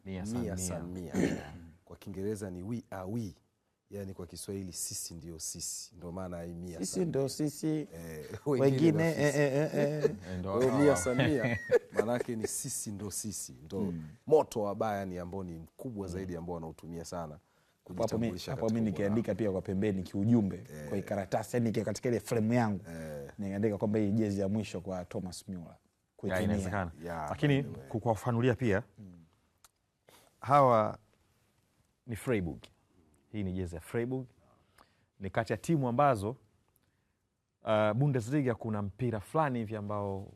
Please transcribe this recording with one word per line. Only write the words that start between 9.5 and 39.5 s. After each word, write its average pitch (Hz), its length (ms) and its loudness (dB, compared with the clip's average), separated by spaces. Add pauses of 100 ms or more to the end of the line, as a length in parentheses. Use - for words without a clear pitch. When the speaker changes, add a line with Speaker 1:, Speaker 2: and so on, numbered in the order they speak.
Speaker 3:
eh, 151 220 4
eh. 147 280 2
Speaker 1:
Eh, 92 360 -2
ndio 92 120 -2
Speaker 2:
Kwa 107 100 2
hiyo 127 120 6
Speaker 1:
hao. 139 100 4
Speaker 2:
Mia 143 120 8
San 127 220 2 (120)
Mia, 131 300 2 (100)
Speaker 1:
<laughs> - 240 4
Speaker 2:
maana - 200 2
yake 123 220 -2
ni 110 120 -2
sisi - 440 -6
ndio 98 200 -6
sisi. - 420 -8 (120)
Ndio 98 160 -6
Speaker 3:
Mm. 87 220 -2 (240)
Speaker 2:
moto 135 340 6
wa 101 140 -2
Bayern 101 420 -2
ambao 90 260 -6
ni 87 140 -8
mkubwa 98 500 -10
zaidi 90 260 -6
Speaker 1:
Mm. 82 60 -6
Speaker 2:
ambao 85 160 -6
wanautumia 80 500 -10
sana 82 280 -8
Speaker 3:
Hapo - 600 -20
mi-, - 60 -10
Speaker 2:
kujitambulisha 113 520 -2
Speaker 3:
hapo - 140 -4
Speaker 2:
katika 113 160 2
Speaker 3:
mi 110 80 2
Speaker 2:
ubora. - 20 2 (120)
Speaker 3:
nikaandika 104 320 2
pia 104 160 0
kwa 92 100 0
pembeni 98 420 0
kiujumbe, 101 600 4 (100)
Speaker 2:
Eh. 76 160 -12
Speaker 3:
kwa 98 120 0
karatasi, 107 560 -2
yani 117 140 2
katika 107 380 -2
ile 113 100 2
frame 113 360 2
yangu. 110 340 2
Speaker 2:
Eh. 78 500 -10
Speaker 3:
Nikaandika 101 380 0
kwamba 110 220 2
hii 104 120 4
jezi 104 300 2
ya 98 80 2
mwisho 101 320 -2
kwa 90 240 -6
Thomas 92 420 -8
Muller. 90 200 -10
Speaker 1:
Ya, 85 80 -20 (420)
Speaker 3:
Kuitumia. 92 260 0
Speaker 1:
inawezekana. 95 480 0 (120)
Speaker 2:
Yeah, 82 260 -6
Speaker 1:
Lakini 143 340 2
Speaker 2:
by 110 100 -8
the - 60 -12
way. - 100 -16
Speaker 1:
ku-, 113 100 -4
kuwafanulia 117 560 2
pia, 107 280 2 (160)
Speaker 3:
Mm. 98 120 -18 (1300)
Speaker 1:
hawa 120 580 6 (1120)
ni 117 80 -6
Freiburg. 92 440 -2 (760)
Hii 104 80 -2
ni 92 100 -2
jezi 90 220 -4
ya 80 60 -10
Freiburg. 123 440 -4 (920)
Ni 98 100 -8
kati 113 240 0
ya 107 40 2
timu 147 300 2
ambazo, 120 480 4 (1300)
uh, 107 320 4
Bundesliga 127 600 2
kuna 107 260 -4
mpira 110 380 -2
fulani 135 400 0